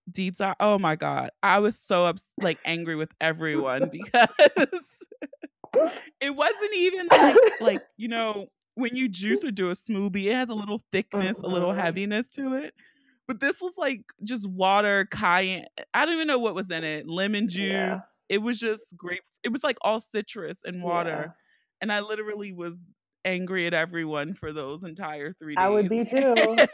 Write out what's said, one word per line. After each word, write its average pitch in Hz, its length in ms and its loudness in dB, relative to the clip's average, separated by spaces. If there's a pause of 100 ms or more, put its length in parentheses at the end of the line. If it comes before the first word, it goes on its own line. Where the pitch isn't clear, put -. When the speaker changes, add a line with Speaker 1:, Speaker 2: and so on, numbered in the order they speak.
(100)
Speaker 1:
detox. 190 500 -4
Oh 208 180 4
my 160 180 2
God. 139 340 -4 (120)
I 196 160 6
was 214 200 2
so 175 280 2
ups-, 170 340 -4
like, 175 240 0
angry 165 320 -4
with 156 240 -6
everyone 156 680 0
Speaker 2:
<laughs> 139 40 -12
Speaker 1:
because 214 360 4 (1500)
<laughs> - 460 0
it 277 140 -4
wasn't 403 400 0
even 359 340 0
like, - 280 10 (120)
Speaker 2:
<laughs> - 120 -2
Speaker 1:
like, - 220 2 (140)
you 220 120 -8
know, 220 380 -4 (280)
when 240 220 -4
you 262 120 0
juice 202 360 0
or 277 60 -2
do 190 200 -2
a - 20 -4
smoothie, 196 540 -4
it 214 80 2
has 254 140 -2
a 233 60 -6
little 208 380 -6
thickness, 190 480 -2
a - 60 -8
little 180 240 0
Speaker 2:
Mm-hmm. 196 100 -2
Speaker 1:
heaviness 202 520 -2
to 269 220 -6
it. 285 200 -8 (520)
But 233 140 -8
this 277 200 -2
was, 359 160 -8
like, 277 260 -4 (200)
just 208 260 -6
water, 196 640 2
cayenne, 190 560 0 (280)
I 262 100 4
don't 330 100 0
even 320 140 -2
know 269 100 2
what 220 160 -2
was 185 160 -6
in 160 140 -4
it, 156 240 -6
lemon 202 420 -2
Speaker 2:
Yeah. 190 440 -2
Speaker 1:
juice. 190 200 -14 (140)
It 196 100 2
was 220 220 -2
just 220 360 -6
grape-, 180 260 -10 (200)
it 254 80 -4
was, 247 140 -4
like, 269 180 -2
all 220 180 0
citrus 202 640 -10
and 180 140 -10
Speaker 2:
Yeah. 180 60 -10
Speaker 1:
water. 170 500 -4 (460)
And 214 120 -4
I 208 80 -2
literally 208 520 -8
was 175 420 -12 (300)
angry 185 420 -2
at 175 80 -2
everyone 160 600 -4
for 156 180 -10
those 151 320 -10
entire 160 480 -10
three 151 260 -10
Speaker 2:
I 185 100 4
would 208 200 2
Speaker 1:
days. 226 160 0
Speaker 2:
be 226 60 -8
too. 262 240 4 (400)